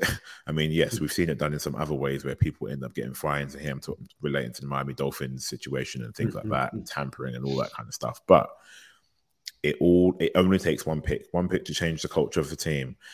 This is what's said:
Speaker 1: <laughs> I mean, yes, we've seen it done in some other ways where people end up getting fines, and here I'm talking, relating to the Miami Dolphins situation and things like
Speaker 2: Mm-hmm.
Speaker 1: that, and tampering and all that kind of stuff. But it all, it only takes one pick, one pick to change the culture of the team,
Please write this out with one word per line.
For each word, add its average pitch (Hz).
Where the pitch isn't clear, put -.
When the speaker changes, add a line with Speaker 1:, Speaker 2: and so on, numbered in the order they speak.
Speaker 1:
<laughs> -
I -
mean, 78
yes, 78
we've 76
seen 85
it 71
done 73
in 73
some -
other 76
ways 69
where 67
people -
end 67
up 62
getting 64
fines, 71
and 69
here 73
I'm 69
talking, -
relating 69
to -
the 69
Miami 69
Dolphins 65
situation 65
and 57
things -
like -
Speaker 2:
Mm-hmm. 107
Speaker 1:
that, 65
and -
tampering 65
and 62
all 67
that -
kind 58
of -
stuff. -
But 76
it 73
all, 90
it 82
only 92
takes 80
one 78
pick, -
one 87
pick 90
to 78
change 82
the -
culture -
of 73
the 82
team, 71